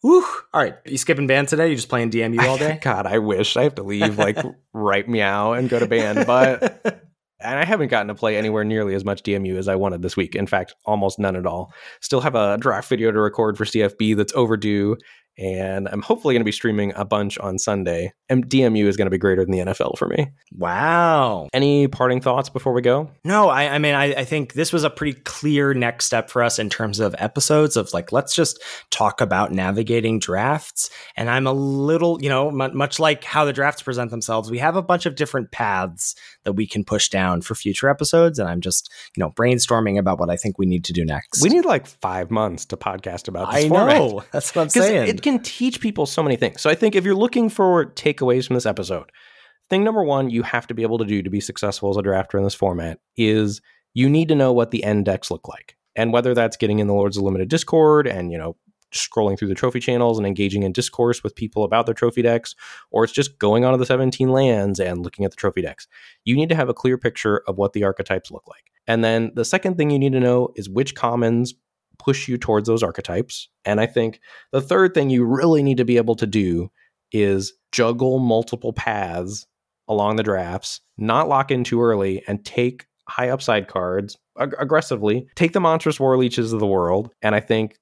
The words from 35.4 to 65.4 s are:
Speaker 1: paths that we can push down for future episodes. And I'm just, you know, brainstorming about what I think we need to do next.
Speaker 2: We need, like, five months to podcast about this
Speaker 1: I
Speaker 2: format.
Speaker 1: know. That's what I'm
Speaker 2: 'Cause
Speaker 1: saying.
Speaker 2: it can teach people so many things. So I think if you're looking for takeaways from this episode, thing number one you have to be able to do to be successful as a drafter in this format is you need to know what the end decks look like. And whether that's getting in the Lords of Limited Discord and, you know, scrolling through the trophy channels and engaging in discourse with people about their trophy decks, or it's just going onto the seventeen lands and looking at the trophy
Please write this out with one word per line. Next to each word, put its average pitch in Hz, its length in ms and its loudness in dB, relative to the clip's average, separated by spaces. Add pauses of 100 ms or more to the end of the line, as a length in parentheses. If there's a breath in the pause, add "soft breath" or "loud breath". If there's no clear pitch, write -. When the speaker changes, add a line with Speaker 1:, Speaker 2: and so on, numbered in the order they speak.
Speaker 1:
paths 92 640 -4 (280 loud breath)
that 101 100 -4
we 104 140 -2
can 104 160 -4
push 107 240 0
down 92 340 0
for - 140 -8
future 107 340 -2
episodes. 156 500 2
And 90 100 -2
I'm 87 100 -4
just, - 320 -4 (240 loud breath)
you 92 60 -2
know, 78 100 -2
brainstorming 113 640 2
about 92 220 0
what 87 100 0
I 87 60 0
think 98 220 -6
we 98 80 0
need 90 200 2
to 85 80 -6
do 85 120 0
next. - 360 -4
Speaker 2:
We 170 80 4
need, 339 160 4
like, 196 220 0
five 92 420 -6
months 107 360 -2
to 92 120 -10
podcast 92 520 -8
about 90 240 -6
this 147 120 2
Speaker 1:
I 156 40 2
Speaker 2:
format. 233 280 6
Speaker 1:
know. 107 260 2 (100)
That's - 200 -4
what 165 100 2
I'm 151 40 0
Speaker 2:
'Cause - 60 -2
Speaker 1:
saying. 220 340 4
Speaker 2:
it 220 140 -4
can 269 180 0
teach - 400 -4
people 202 260 -2
so 156 180 -2
many 135 120 2
things. - 260 -4
So 151 80 2
I 175 60 4
think 208 200 2
if 180 100 2
you're 196 100 2
looking 233 340 2
for 180 360 2
takeaways 131 600 0
from 131 80 0
this 120 100 -2
episode, 92 460 -4 (580 soft breath)
thing 196 140 2
number 220 200 2
one 135 280 0
you 117 100 0
have 117 240 -4
to 120 80 -10
be 113 80 -4
able 113 160 0
to 113 80 -2
do 101 160 0
to 90 80 -6
be 101 100 -2
successful 101 520 -4
as 98 60 0
a 101 40 0
drafter 95 380 0
in 98 40 2
this 98 120 -2
format 85 440 -2 (160)
is 107 460 2 (320 soft breath)
you 127 160 4
need 160 200 4
to 151 60 4
know 135 160 4
what 117 200 2
the 117 120 -2
end 104 220 2
decks 95 240 -2
look - 180 -10
like. - 300 -20 (180)
And 113 160 0
whether 120 220 2
that's 113 240 2
getting 107 220 2
in 104 80 0
the 101 80 2
Lords 101 200 0
of 101 60 -2
Limited 95 260 0
Discord 151 600 4
and, 90 240 -6
you 82 80 -8
know, 82 160 -8 (360)
scrolling 101 460 0
through 104 120 -4
the 95 60 -2
trophy 127 240 -2
channels 120 380 0
and 104 80 -2
engaging 98 380 -2
in 95 80 -2
discourse - 500 -2
with - 140 -8
people 107 280 -4
about 110 220 2
their 117 80 -2
trophy 120 300 0
decks, 117 320 0 (340 loud breath)
or 110 140 2
it's 113 100 -2
just 139 240 -2
going 110 260 4
onto 127 140 2
the 127 80 0
seventeen 131 460 0
lands 107 480 2
and 90 240 -4
looking 98 220 -6
at 95 60 -2
the - 60 -20
trophy 95 240 -2